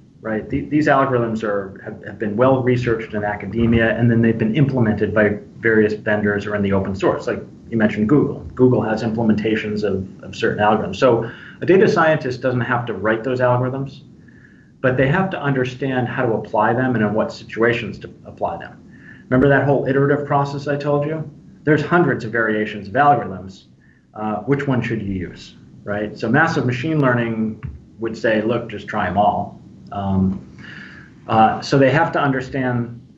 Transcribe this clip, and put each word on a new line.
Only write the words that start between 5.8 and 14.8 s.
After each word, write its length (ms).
vendors 540
or 100
in 60
the 100
open 220
source. 320
Like 160
you 80
mentioned 320
Google. 320
Google 280
has 200
implementations 800
of, 260
of 140
certain 240
algorithms. 360
So 340
a 60
data 220
scientist 520
doesn't 220
have 240
to 80
write 300
those 160
algorithms, 640